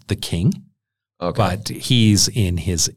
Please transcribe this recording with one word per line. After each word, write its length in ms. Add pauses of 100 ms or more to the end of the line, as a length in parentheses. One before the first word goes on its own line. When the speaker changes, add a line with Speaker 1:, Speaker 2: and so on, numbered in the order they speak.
Speaker 1:
the 80
king, 480 (580)
Speaker 2:
Okay. 140 (200)
Speaker 1:
but 140
he's 580
in 300
his 380